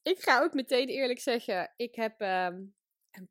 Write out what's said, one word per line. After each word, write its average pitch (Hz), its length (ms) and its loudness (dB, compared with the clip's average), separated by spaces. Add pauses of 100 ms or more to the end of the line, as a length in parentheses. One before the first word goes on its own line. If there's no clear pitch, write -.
ik 370 160 0
ga 262 220 4
ook 320 120 2
meteen 262 340 0
eerlijk 247 320 -2
zeggen: 233 560 -2
ik 233 200 -8
heb, 220 260 -4
ehm, 185 420 -2 (480)
een 185 200 -20